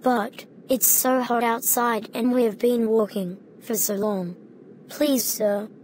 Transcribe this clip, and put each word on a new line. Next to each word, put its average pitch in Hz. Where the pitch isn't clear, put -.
But 240
it's 262
so 262
hot 240
outside 226
and 247
we 247
have 220
been 240
walking 202
for 233
so 214
long. 196
Please, 277
sir. 208